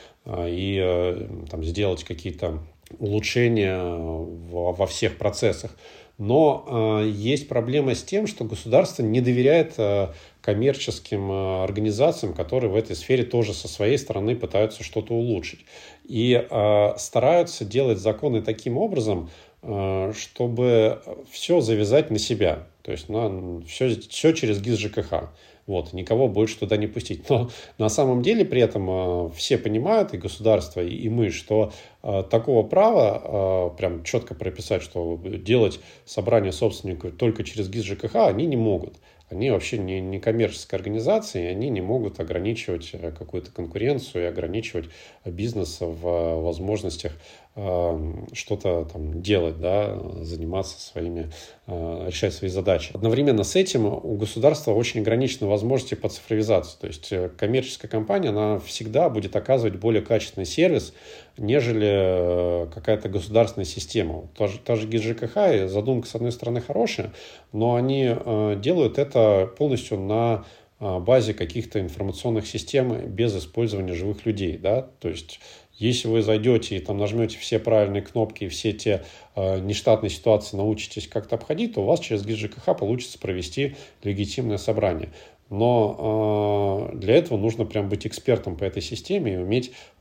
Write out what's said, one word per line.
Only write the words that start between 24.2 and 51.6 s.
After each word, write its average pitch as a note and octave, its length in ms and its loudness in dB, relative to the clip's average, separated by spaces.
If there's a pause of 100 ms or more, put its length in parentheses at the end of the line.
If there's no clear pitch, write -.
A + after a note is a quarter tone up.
через G#2+ 300 0
гис A2+ 160 0
Ж G#2 120 -4
К G#2 140 -4
Х. D#2+ 280 -4 (360)
Вот, F2 260 -4
никого A2+ 340 2
больше G#2+ 320 2
туда A2 180 0
не G#2+ 100 -2
пустить. - 420 -8
Но A#2+ 200 2 (300)
на A2 100 2
самом B2+ 320 4
деле G3+ 240 4
при B2 160 2
этом, G#2 280 2
э, F2+ 460 0
все - 220 2
понимают, D3 560 2
и F#2+ 40 -6
государство, F#2 640 2
и, F2 140 -2
и A2 160 -4
мы, A2 220 2
что, G#2+ 400 0 (320)
э, G2 260 0
такого A#2 320 4
права, G#2 1120 4
э, - 40 -16
прям F2 260 -2
четко - 320 -4
прописать, - 480 -4
что E2+ 400 -6
делать G2 560 2 (260)
собрание G2+ 460 2
собственников F#2 640 -4
только A2 260 0
через G2 260 -6
гис G#2+ 140 -4
Ж G2 120 -6
К - 140 -6
Х, A3 180 4
они A2+ 180 0
не C#3 120 0
могут. G2 360 0 (380)
Они G#2+ 180 -2
вообще G#2 300 -2
не, F#2+ 220 -4
не F#2+ 180 -6
коммерческая A2 600 -2
организация, A2 640 -2
и - 20 -2
они G#2 220 -2
не G2+ 120 -2
могут G#2 380 -2
ограничивать, F2+ 720 -4
э, E2+ 180 -10
какую-то E2+ 400 -10
конкуренцию F2+ 760 -4
и - 20 0
ограничивать F2 580 -4 (400)
бизнес G2 560 -4
в, E2 260 -6
э, E2 340 0
возможностях, F2 720 -4 (440)
эм, F2 760 -2
что-то F2 580 -2
там D#2 300 -6
делать, E2+ 400 0
да, G2+ 360 0 (240)
заниматься E2+ 580 -6
своими, E2 520 -8 (360)